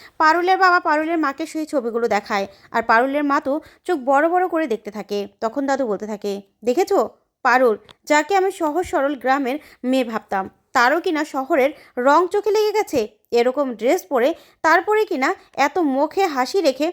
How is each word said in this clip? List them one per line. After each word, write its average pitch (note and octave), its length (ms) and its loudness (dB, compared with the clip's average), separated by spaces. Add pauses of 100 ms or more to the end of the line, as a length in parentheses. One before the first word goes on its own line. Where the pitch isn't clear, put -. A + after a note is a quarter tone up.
(180)
পারুলের F4 400 2
বাবা F4+ 220 4
পারুলের D#4+ 380 0
মাকে D4 280 -2
সেই D#4 200 -6
ছবিগুলো A#3 420 -2
দেখায় G#3 380 -2 (260)
আর A3+ 120 -2
পারুলের C4+ 400 2
মা C#4 160 0
তো C4+ 140 -2 (300)
চোখ F4+ 220 -2
বড় C#4 240 4
বড় F4+ 180 2
করে D#4+ 200 -2
দেখতে G#3+ 240 -6
থাকে। G3+ 280 -8 (220)
তখন A3+ 240 -4
দাদু C4+ 220 0
বলতে G#3 200 -4
থাকে, G#3 240 -6 (320)
"দেখেছো, F4 360 2 (460)
পারুল, A#3+ 300 4 (300)
যাকে D4+ 300 2
আমি F#4+ 160 2
সহজ E4+ 340 -2
সরল C#4+ 300 -2
গ্রামের C4 420 -2 (260)
মেয়ে B3+ 220 0
ভাবতাম, G#3 380 -6 (300)
তারও C4 280 4
কিনা D#4+ 240 -2
শহরের C#4 460 0 (260)
রং C#4 300 4
চোখে G4+ 240 -2
লেগে G#4+ 200 0
গেছে। F#4+ 300 -2 (300)
এরকম B3 420 0
ড্রেস C4 360 0
পরে C4 200 2 (320)
তারপরে F4+ 440 2
কিনা C#4 240 -2 (240)
এত C#4 220 0 (120)
মুখে D4 380 0
হাসি C#4 360 -2
রেখে D4 320 0